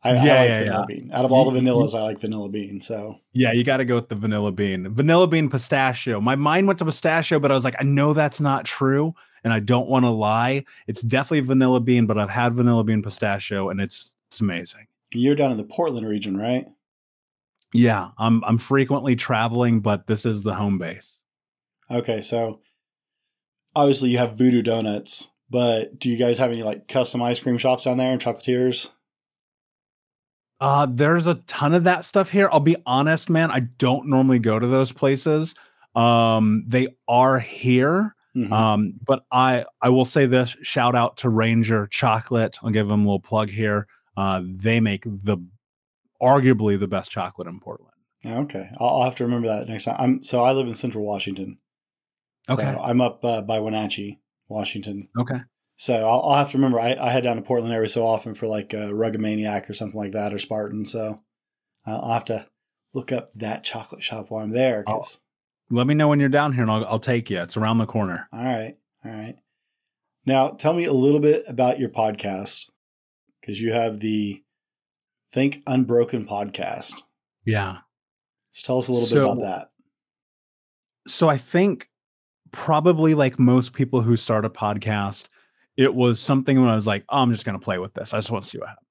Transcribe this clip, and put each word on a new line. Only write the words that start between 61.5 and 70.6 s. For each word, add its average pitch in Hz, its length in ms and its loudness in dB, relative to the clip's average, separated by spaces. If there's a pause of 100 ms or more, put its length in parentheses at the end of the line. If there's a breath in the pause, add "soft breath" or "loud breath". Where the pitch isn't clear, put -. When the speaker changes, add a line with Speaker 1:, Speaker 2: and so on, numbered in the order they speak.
Speaker 1:
uh, 110 120 -8
I'll - 140 -4
have 117 140 -2
to 110 200 -6 (480)
look 131 180 -8
up 120 220 -6
that 110 300 -10
chocolate - 380 -12
shop 110 280 -10
while 110 120 -8
I'm 107 80 -8
there, 120 360 0
Speaker 2:
I'll, 107 120 -2
Speaker 1:
'cause - 220 -12 (500)
Speaker 2:
let 120 160 2
me 147 80 2
know 151 140 4
when 147 120 4
you're 139 80 2
down 143 240 2
here, 123 100 0
and 110 80 0
I'll, 110 140 0
I'll 113 160 -2
take 120 300 -2
you. 92 100 -4
It's 87 160 -8
around 110 220 2
the 113 80 0
corner. 95 460 -4
Speaker 1:
All 113 120 -12
right. 113 320 -6 (280)
All 113 60 -12
right. 110 240 -14 (880)
Now, 135 260 2
tell 156 240 -2